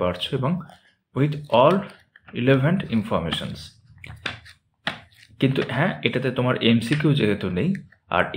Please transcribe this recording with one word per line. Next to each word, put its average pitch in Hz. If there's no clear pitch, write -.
পারছো 90
এবং 135
with 151
all 156
relevant 139
informations। 82
কিন্তু 131
হ্যাঁ, 139
এটাতে 127
তোমার 127
এমসিকিউ 147
যেহেতু 101
নেই, 156
আর 90